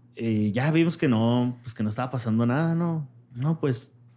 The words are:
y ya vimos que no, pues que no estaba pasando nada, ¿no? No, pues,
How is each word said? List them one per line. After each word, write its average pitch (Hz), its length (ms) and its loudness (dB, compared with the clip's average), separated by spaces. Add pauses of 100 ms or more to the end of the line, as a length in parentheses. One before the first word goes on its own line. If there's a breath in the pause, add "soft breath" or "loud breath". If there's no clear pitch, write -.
(160)
y 107 360 0
ya 127 180 0
vimos 165 260 2
que 160 120 0
no, 123 540 2
pues 117 120 -10
que - 80 -4
no 107 60 0
estaba 123 220 -4
pasando 117 360 0
nada, 160 280 0
¿no? 165 340 -2 (320)
No, 160 180 0
pues, 135 340 -2 (240)